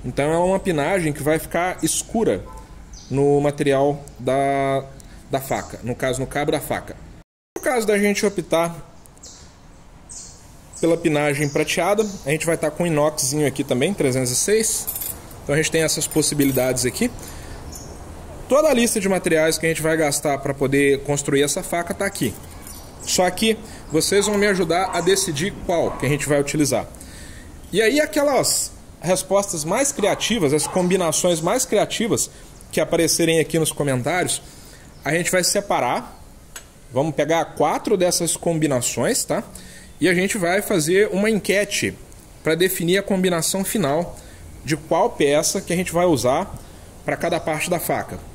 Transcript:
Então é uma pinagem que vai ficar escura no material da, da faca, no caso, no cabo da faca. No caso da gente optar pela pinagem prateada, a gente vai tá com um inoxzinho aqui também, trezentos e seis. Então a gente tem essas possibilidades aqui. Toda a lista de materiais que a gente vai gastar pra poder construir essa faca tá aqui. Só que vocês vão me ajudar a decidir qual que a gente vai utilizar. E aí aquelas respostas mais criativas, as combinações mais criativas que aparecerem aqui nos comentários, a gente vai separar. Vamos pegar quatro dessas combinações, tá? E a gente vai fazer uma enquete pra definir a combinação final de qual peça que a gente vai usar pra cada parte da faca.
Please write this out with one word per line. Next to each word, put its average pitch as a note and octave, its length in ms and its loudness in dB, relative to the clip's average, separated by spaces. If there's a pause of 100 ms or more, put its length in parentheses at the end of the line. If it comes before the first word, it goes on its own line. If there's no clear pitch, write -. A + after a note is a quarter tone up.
Então C#3 300 -2
é E3 40 2
uma F#3 220 2
pinagem E3 540 0
que C#3+ 100 -8
vai D#3 160 2
ficar F3 420 -4
escura D#3+ 640 0 (680)
no C#3+ 300 4
material C#3+ 640 2 (160)
da, C3+ 640 0 (460)
da C#3 100 -2
faca, - 440 -6
no A#2+ 120 -4
caso, C3 240 -2
no C3+ 80 -4
cabo D3 240 -2
da D3 80 0
faca. - 380 -6 (580)
No - 80 -10
caso B3 240 0
da G#3 100 4
gente G3+ 280 2
optar E3+ 640 -2 (1900)
pela E3 160 4
pinagem D3 500 0
prateada, F#3+ 560 0 (220)
a C3+ 60 0
gente D#3 120 0
vai D#3+ 140 0
tá D3+ 140 -2
com D3+ 100 -6
um F3 60 2
inoxzinho D3+ 580 0
aqui - 180 0
também, C#3 300 0
trezentos C3 380 0
e B2+ 40 -2
seis. - 520 0 (560)
Então C#3+ 100 -2
a C#3+ 40 4
gente D#3 120 0
tem D#3+ 140 2
essas D3+ 240 -2
possibilidades C3 800 2
aqui. A#3 240 -2 (1400)
Toda D4+ 180 4
a C#4+ 60 6
lista A#3 260 2
de F#3+ 80 -2
materiais E3 520 2
que E3 80 -2
a - 20 2
gente D#3 140 -2
vai D#3+ 120 2
gastar D3 440 0
pra C#3 160 -2
poder C#3 480 4
construir C#3+ 400 2
essa C#3+ 180 -2
faca E3+ 320 -4
tá G3 100 -4
aqui. D#3+ 300 -2 (680)
Só F3+ 260 2
que A3 300 0 (320)
vocês F#3+ 340 2
vão G#3 140 2
me G3+ 80 4
ajudar F3+ 440 2
a F3 100 -2
decidir F3+ 520 0 (140)
qual D3+ 320 2
que C3+ 80 -2
a - 20 2
gente C#3+ 180 0
vai C#3+ 140 4
utilizar. C#3 460 0 (840)
E F3+ 80 2
aí B3 220 4
aquelas C#4+ 680 0 (280)
respostas F#3 640 0
mais G#3+ 280 0
criativas, F#3+ 600 6
as D3+ 140 4
combinações F3+ 720 4
mais G3 240 2
criativas G3 680 2 (400)
que F3 100 0
aparecerem E3 580 4
aqui D#3+ 200 2
nos D#3 120 0
comentários, C#3+ 680 -2 (640)
a C#3+ 80 0
gente E3+ 180 0
vai F#3 120 2
separar. F3+ 760 0 (720)
Vamos C#3+ 220 0
pegar D#3 320 2
quatro G3+ 500 0
dessas F3 400 2
combinações, D#3 880 0
tá? E3+ 200 -2 (540)
E D#3+ 120 2
a F3 60 4
gente F#3+ 200 0
vai F#3 280 0
fazer F#3+ 500 2
uma G3+ 160 2
enquete G3 640 0 (480)
pra D#3+ 120 2
definir F3+ 420 2
a G3 60 0
combinação F#3 600 0
final E3+ 540 -2 (480)
de C#3+ 100 0
qual E3+ 360 2
peça D#3+ 500 2
que - 100 -6
a E3+ 40 0
gente F3 180 -2
vai F3 140 4
usar C#3 440 2 (540)
pra D3 100 -2
cada E3 240 -2
parte D#3 300 -4
da F3 100 2
faca. G#2 400 -4 (160)